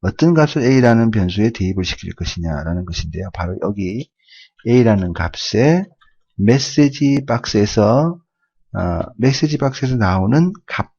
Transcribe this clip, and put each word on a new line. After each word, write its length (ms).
어떤 320
값을 300
A라는 480
변수에 400
대입을 320
시킬 320
것이냐라는 680
것인데요. 480
바로 300
여기 460
A라는 460
값에 720
메시지 880
박스에서, 920
어, 260
메시지 400
박스에서 400
나오는 540
값 340